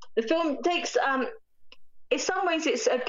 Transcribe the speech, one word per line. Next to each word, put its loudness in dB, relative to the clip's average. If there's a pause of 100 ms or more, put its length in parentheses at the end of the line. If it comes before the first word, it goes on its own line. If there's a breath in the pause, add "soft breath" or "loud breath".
(160)
the 2
film 2
takes, 0
um, 2 (840)
in 2
some 0
ways 2
it's 2
a, 2